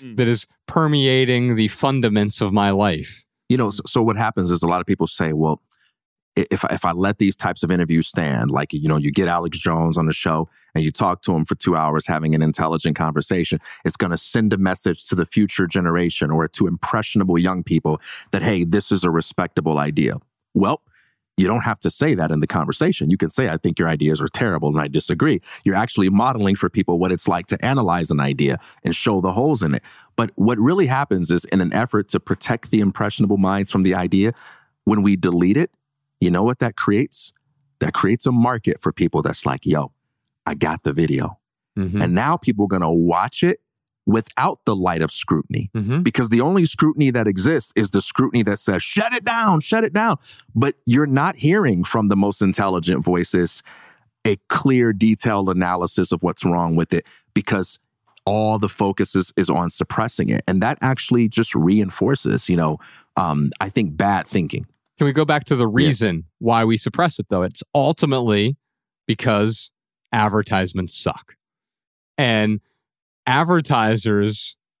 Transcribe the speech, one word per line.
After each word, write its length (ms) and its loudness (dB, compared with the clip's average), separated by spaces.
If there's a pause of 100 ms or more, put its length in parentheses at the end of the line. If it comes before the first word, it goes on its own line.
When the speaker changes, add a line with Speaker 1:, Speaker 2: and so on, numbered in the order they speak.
Speaker 1:
Mm. 140 -16
Speaker 2:
that 120 2
is 180 0 (200)
permeating 920 2
the 120 2
fundaments 720 0
of 120 -2
my 180 2
life. 540 -2 (240)
Speaker 3:
You 80 2
know, 140 0
so, 160 -8
so 160 0
what 140 0
happens 340 -2
is 120 0
a 60 2
lot 120 0
of 60 -8
people 220 0
say, 240 -4
"Well, 280 0 (760)
i-, 140 0
if, 200 -2
if 140 -4
I 80 0
let 260 0
these 180 2
types 280 -4
of 80 0
interviews 340 2
stand, 440 -2
like, 220 -2
you 140 -4
know, 100 2
you 140 0
get 160 2
Alex 320 -2
Jones 400 0
on 80 0
the 60 0
show 360 -2 (260)
and 100 0
you 80 0
talk 300 -2
to 120 0
him 100 0
for 120 -4
two 180 0
hours 320 0
having 280 0
an 80 2
intelligent 540 0
conversation, 600 -2 (260)
it's 120 -4
gonna 220 -2
send 340 0
a 60 0
message 480 -2
to 100 -6
the 100 0
future 400 0
generation 640 0
or 180 0
to 200 0
impressionable 720 0
young 260 0
people 360 0 (300)
that, 120 -2
hey, 220 0
this 280 0
is 100 0
a 80 2
respectable 680 -2
idea." 360 0 (400)
Well, 280 0 (560)
you 80 4
don't 160 0
have 180 -2
to 100 -2
say 260 0
that 160 0
in 80 0
the 80 0
conversation. 600 -2
You 60 4
can 140 -2
say, 180 -2
"I 100 -4
think 200 -4
your 100 0
ideas 320 0
are 80 -2
terrible 400 -2
and 120 0
I 80 -2
disagree." 520 0 (240)
You're 120 2
actually 340 0
modeling 460 2
for 120 0
people 300 0
what 140 0
it's 160 -4
like 180 -2
to 180 -4
analyze 460 0
an 100 0
idea 380 0 (260)
and 100 -2
show 260 0
the 120 0
holes 300 0
in 140 0
it. 60 -6 (340)
But 180 -2
what 240 2
really 280 4
happens 440 0
is 140 0
in 160 0
an 120 -2
effort 360 -2
to 100 0
protect 540 -6
the 80 4
impressionable 560 0
minds 340 0
from 140 2
the 100 2
idea, 380 2 (520)
when 200 4
we 100 4
delete 420 4
it, 140 0 (500)
you 80 4
know 140 2
what 160 0
that 160 -2
creates? 580 -4 (460)
That 160 -4
creates 320 0
a 60 2
market 500 0
for 100 -2
people 300 0
that's 240 -4
like, 180 -4
"Yo, 280 0 (520)
I 120 -6
got 260 -4
the 100 -2
video." 460 -2 (400)
Speaker 2:
Mm-hmm. 240 -2
Speaker 3:
And 140 0
now 200 0
people 280 0
are 40 0
gonna 240 0
watch 520 0
it 160 0 (460)
without 580 0
the 100 2
light 280 0
of 100 -2
scrutiny, 640 -4
Speaker 2:
Mm-hmm. 240 -2
Speaker 3:
because 300 0
the 100 4
only 240 4
scrutiny 460 2
that 180 0
exists 480 0
is 140 2
the 100 2
scrutiny 420 0
that 160 0
says, 240 -2
"Shut 300 -2
it 120 -2
down, 360 2
shut 240 0
it 80 -2
down." 240 2 (360)
But 220 2 (120)
you're 200 4
not 300 0
hearing 480 2
from 240 0
the 80 2
most 260 0
intelligent 640 0
voices 580 0 (640)
a 100 0 (120)
clear, 440 2
detailed 580 2
analysis 600 0
of 140 -2
what's 200 -2
wrong 300 2
with 180 0
it, 140 -2 (280)
because 440 -2 (460)
all 340 0
the 100 0
focus 480 -2
is, 220 0
is 100 0
on 220 0
suppressing 580 -4
it. 180 -2
And 160 0
that 200 0
actually 480 2
just 240 -2
reinforces, 920 0
you 100 2
know, 200 0 (400)
um, 420 0
I 120 -6
think, 260 -2
bad 300 0
thinking. 400 -4 (320)
Speaker 2:
Can 80 2
we 80 2
go 100 2
back 200 0
to 120 0
the 100 2
Speaker 3:
Yeah. 200 2
Speaker 2:
reason 380 0 (140)
why 280 2
we 100 2
suppress 420 -2
it, 120 -6
though? 120 0
It's 200 -6 (120)
ultimately 840 0 (480)
because 680 0 (400)
advertisements 840 0
suck. 420 -8 (800)
And 420 2 (680)
advertisers 1300 0 (240)